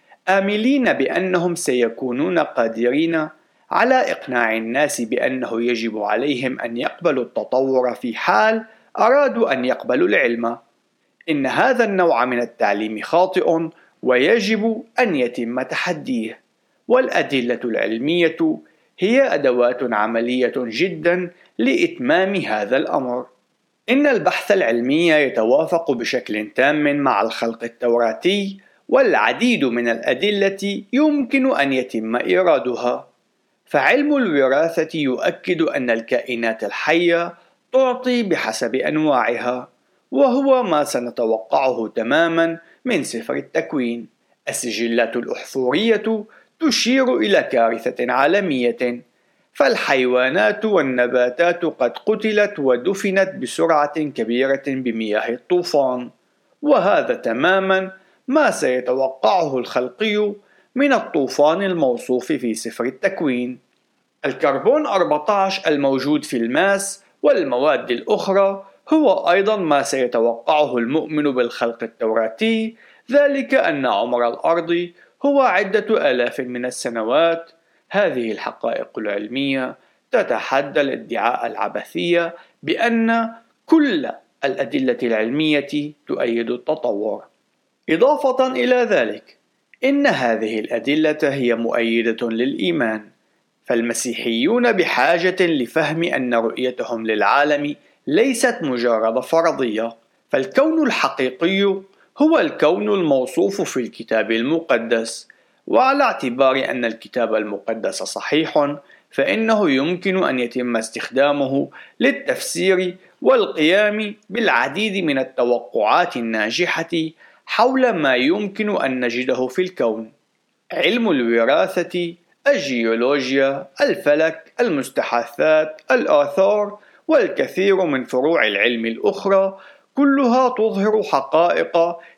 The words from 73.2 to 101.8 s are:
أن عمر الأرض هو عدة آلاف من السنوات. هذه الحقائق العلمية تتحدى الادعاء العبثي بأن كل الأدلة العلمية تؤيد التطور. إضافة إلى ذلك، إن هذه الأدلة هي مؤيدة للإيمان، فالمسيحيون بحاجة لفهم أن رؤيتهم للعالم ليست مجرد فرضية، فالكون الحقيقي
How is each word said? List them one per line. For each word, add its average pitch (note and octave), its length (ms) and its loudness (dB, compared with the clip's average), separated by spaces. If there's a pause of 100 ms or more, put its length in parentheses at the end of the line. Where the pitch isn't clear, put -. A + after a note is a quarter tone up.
أن D3 320 0
عمر A#2+ 420 0
الأرض E3+ 640 -2 (360)
هو C#4 160 4
عدة G3+ 680 2
آلاف B2 280 0
من B2 260 -6
السنوات. C3 840 -2 (380)
هذه C3+ 420 0
الحقائق - 680 -6
العلمية A#2+ 760 -4 (360)
تتحدى C#3+ 720 0
الادعاء A#2+ 640 -2
العبثي E3 840 -4 (320)
بأن A3+ 640 0 (360)
كل C4 440 2 (360)
الأدلة C3 580 -2
العلمية C#3+ 920 0 (140)
تؤيد A#2+ 440 -2
التطور. A2 720 -4 (640)
إضافة B3+ 580 2
إلى B3+ 280 2
ذلك، E3+ 640 0 (460)
إن C#4+ 240 2
هذه A#2 520 0
الأدلة C#3+ 640 0
هي C3+ 320 0
مؤيدة A#2 760 -2
للإيمان، B2 720 -2 (640)
فالمسيحيون A#2+ 1080 0
بحاجة F3 720 2
لفهم D#3 580 -2
أن C3 300 -2
رؤيتهم A#2 760 -2
للعالم C#3+ 680 2 (320)
ليست A#3 540 0
مجرد A#2 580 0
فرضية، B2+ 760 -2 (360)
فالكون C#4 580 2
الحقيقي E3 760 -2 (540)